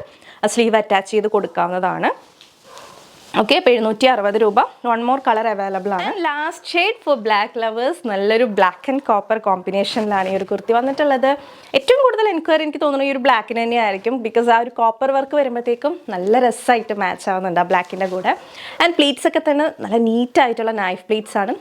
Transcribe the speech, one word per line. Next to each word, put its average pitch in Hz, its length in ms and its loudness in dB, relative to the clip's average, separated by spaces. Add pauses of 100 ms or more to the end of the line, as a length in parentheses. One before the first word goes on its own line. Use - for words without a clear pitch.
(440)
ആ 208 120 0
സ്ലീവ് 226 280 4
അറ്റാച്ച് 196 320 0
ചെയ്ത് 214 220 2
കൊടുക്കാവുന്നതാണ്. 180 720 -2 (1300)
ഓക്കെ, 220 180 4
അപ്പോൾ 302 140 4
എഴുന്നൂറ്റി 220 380 0
അറുപത് 202 320 0
രൂപ. 208 160 4 (320)
One 226 160 0
more 262 180 2
color 226 260 2
available 196 460 -4
ആണ്. 180 140 -4
And 415 160 -6
last 302 340 -6 (100)
shade 381 320 0
for 294 120 2 (100)
black 214 260 2 (120)
lovers, 233 340 -2 (140)
നല്ലൊരു 214 340 2 (120)
black 202 340 2
and 269 180 -2
copper 214 280 0 (100)
കോമ്പിനേഷനിലാണ് 196 840 -2
ഈ 190 80 -2
ഒരു 190 120 -4
കുർത്തി 202 260 -2
വന്നിട്ടുള്ളത്. 269 520 0 (480)
ഏറ്റവും 494 280 2
കൂടുതൽ 440 260 2
എൻക്വയറി 320 340 0
എനിക്ക് 294 180 -6
തോന്നുന്നു 277 260 0
ഈ - 60 0
ഒരു 262 100 -4
ബ്ലാക്കിന് 233 380 2
തന്നെ 233 200 -2
ആയിരിക്കും. 202 320 -2 (100)
Because 233 300 0
ആ - 80 4
ഒരു 247 160 -8
കോപ്പർ 233 380 2
വർക്ക് 277 220 -2
വരുമ്പോഴത്തേക്കും 240 540 -2 (200)
നല്ല 196 320 2
രസമായിട്ട് 226 580 0
മാച്ച് 180 300 -4
ആവുന്നുണ്ട് 185 300 0
ആ - 80 2
ബ്ലാക്കിൻ്റെ 185 420 -2
കൂടെ. 185 200 -2 (520)
And 339 140 0
പ്ലീറ്റ്സ് 285 320 0
ഒക്കെ 320 180 0
തന്നെ 294 180 2 (160)
നല്ല 214 160 0 (100)
നീറ്റ് 240 360 0
ആയിട്ടുള്ള 226 280 -2 (100)
നൈഫ് 185 260 -4
പ്ലീറ്റ്സ് 214 340 -2
ആണ്, 208 180 -4